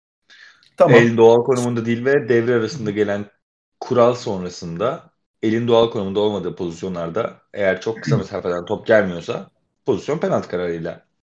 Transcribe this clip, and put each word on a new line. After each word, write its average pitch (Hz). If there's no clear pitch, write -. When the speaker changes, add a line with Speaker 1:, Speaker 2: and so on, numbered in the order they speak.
Speaker 1:
Tamam. 151
Speaker 2:
El 117
doğal 113
konumunda 120
değil 117
ve 139
devre 120
arasında 110
gelen 101
kural 120
sonrasında 90
elin 113
doğal 117
konumunda 98
olmadığı 101
pozisyonlarda 85
eğer 95
çok -
kısa 143
Speaker 1:
<clears throat> -
Speaker 2:
mesafeden 90
top 98
gelmiyorsa 101
pozisyon 135
penaltı 151
kararıyla 85